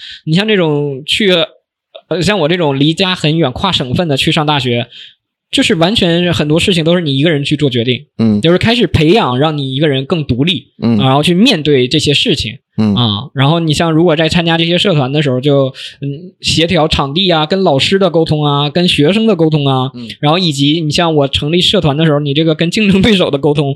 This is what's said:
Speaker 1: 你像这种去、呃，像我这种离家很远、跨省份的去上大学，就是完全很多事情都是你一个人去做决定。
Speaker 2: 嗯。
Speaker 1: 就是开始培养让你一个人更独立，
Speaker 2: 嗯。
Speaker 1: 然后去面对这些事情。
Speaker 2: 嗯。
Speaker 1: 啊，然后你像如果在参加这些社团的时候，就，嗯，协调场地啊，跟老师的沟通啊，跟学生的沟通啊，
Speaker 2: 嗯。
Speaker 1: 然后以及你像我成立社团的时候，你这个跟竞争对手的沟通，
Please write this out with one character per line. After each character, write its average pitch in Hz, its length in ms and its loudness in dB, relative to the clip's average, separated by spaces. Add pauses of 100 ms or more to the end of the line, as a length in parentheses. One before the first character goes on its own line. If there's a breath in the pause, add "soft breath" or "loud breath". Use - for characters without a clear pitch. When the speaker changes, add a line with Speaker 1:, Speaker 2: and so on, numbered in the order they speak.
(260 loud breath)
Speaker 1:
你 156 80 -2
像 202 140 0
这 214 80 2
种 147 500 -2
去、 208 240 0 (800)
呃， 170 140 -2
像 196 180 0
我 147 80 2
这 170 80 0
种 147 240 0
离 151 140 0
家 185 200 -2
很 160 240 -2
远、 143 140 0
跨 180 220 -4
省 127 220 -4
份 180 120 0
的 143 80 0
去 156 160 0
上 147 140 0
大 147 140 0
学， 120 280 -2 (640 loud breath)
就 277 100 0
是 226 140 0
完 170 180 0
全 175 400 0
很 151 140 -2
多 151 100 2
事 180 160 0
情 165 120 -2
都 170 100 2
是 185 60 0
你 139 160 -2
一 135 40 0
个 170 80 2
人 143 140 0
去 147 140 -2
做 143 120 0
决 117 140 -2
定。 123 220 -2 (120)
Speaker 2:
嗯。 107 220 2
Speaker 1:
就 160 100 2
是 180 80 2
开 226 160 0
始 240 140 2
培 156 220 2
养 165 280 2
让 151 200 0
你 135 180 -6
一 135 40 -4
个 160 100 2
人 135 160 -2
更 160 180 -2
独 131 220 -2
立， 180 220 -4 (140)
Speaker 2:
嗯。 117 160 2
Speaker 1:
然 135 160 2
后 143 80 4
去 165 120 2
面 196 280 2
对 135 280 2
这 156 100 0
些 143 140 0
事 185 200 0
情。 - 260 -6 (180)
Speaker 2:
嗯。 107 160 2
Speaker 1:
啊， 107 400 -2
然 139 160 0
后 170 120 2
你 156 120 0
像 170 200 0
如 160 100 4
果 160 140 2
在 160 100 2
参 170 180 0
加 165 120 0
这 165 80 0
些 175 120 0
社 190 160 2
团 135 160 0
的 147 120 0
时 135 80 0
候， 127 100 0
就， 139 280 2 (340 loud breath)
嗯， 143 400 -10
协 160 260 0
调 160 220 2
场 143 240 -2
地 190 160 0
啊， 156 160 0
跟 190 180 0
老 143 160 2
师 196 180 0
的 190 120 2
沟 160 160 0
通 151 180 0
啊， 143 260 0
跟 175 160 0
学 147 280 2
生 220 120 0
的 220 120 2
沟 160 120 2
通 151 160 0
啊， 131 300 0
Speaker 2:
嗯。 120 100 -14 (140)
Speaker 1:
然 147 100 0
后 165 80 2
以 180 140 0
及 143 300 0
你 151 100 -2
像 165 240 0
我 143 100 2
成 143 280 -4
立 180 80 2
社 208 180 2
团 147 160 0
的 160 100 0
时 160 60 2
候， 143 80 0
你 147 140 -4
这 160 100 0
个 160 100 0
跟 165 160 -2
竞 208 220 0
争 190 100 2
对 214 120 2
手 180 180 0
的 139 60 0
沟 147 160 0
通， 143 220 -2